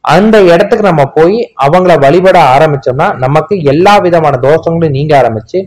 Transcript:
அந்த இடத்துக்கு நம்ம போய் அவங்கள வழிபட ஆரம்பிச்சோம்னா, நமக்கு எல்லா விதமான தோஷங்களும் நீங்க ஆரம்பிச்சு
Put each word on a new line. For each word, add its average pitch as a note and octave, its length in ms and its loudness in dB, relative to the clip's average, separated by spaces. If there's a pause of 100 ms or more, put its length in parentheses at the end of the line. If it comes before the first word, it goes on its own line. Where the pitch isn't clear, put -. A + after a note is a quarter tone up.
அந்த G#3 420 2
இடத்துக்கு G3+ 440 0
நம்ம D#3 180 0
போய் F3 480 -2 (100)
அவங்கள E3+ 360 0
வழிபட D#3+ 580 2
ஆரம்பிச்சோம்னா, D3 600 -2
நமக்கு D#3 460 -4
எல்லா E3+ 340 2
விதமான E3 460 0
தோஷங்களும் D#3+ 480 -2
நீங்க C#3+ 300 0
ஆரம்பிச்சு A#2 460 -4